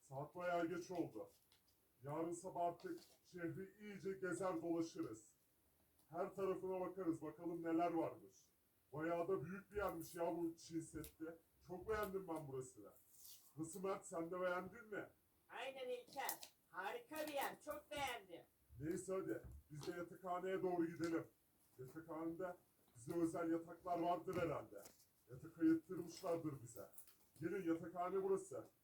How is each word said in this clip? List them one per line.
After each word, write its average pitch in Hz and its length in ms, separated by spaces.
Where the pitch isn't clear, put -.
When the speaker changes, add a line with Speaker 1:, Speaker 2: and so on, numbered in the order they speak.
Speaker 1:
Saat 135 260
bayağı 175 320
geç 175 240
oldu. 135 400
Yarın 156 320
sabah 175 340
artık 170 340
şehri 175 460
iyice 202 340
gezer 180 500
dolaşırız. 165 640
Her 180 260
tarafına 185 460
bakarız, 175 400
bakalım 165 420
neler 165 280
varmış. - 420
Bayağı 165 340
da 127 160
büyük 190 280
bir 208 40
yermiş 170 400
ya 170 220
bu 170 200
Çin 165 240
Seddi. 160 580
Çok 180 220
beğendim 190 380
ben 151 200
burasını. 127 460
Nasıl 160 260
Mert, 190 220
sen 170 260
de 180 100
beğendin 185 460
mi? 208 220
Speaker 2:
Aynen 262 400
İlker. 247 500
Harika 240 580
bir 294 60
yer, 202 320
çok 294 260
beğendim. 262 500
Speaker 1:
Neyse 185 340
hadi, - 300
biz 147 160
de - 40
yatakhaneye 175 680
doğru 175 240
gidelim. 160 420
Yatakhanede 160 800
bize 123 180
özel 165 380
yataklar 170 480
vardır 175 420
herhalde. 147 420
Yatak 147 300
ayırttırmışlardır 165 1000
bize. - 280
Gelin, 175 280
yatakhane 175 560
burası. - 460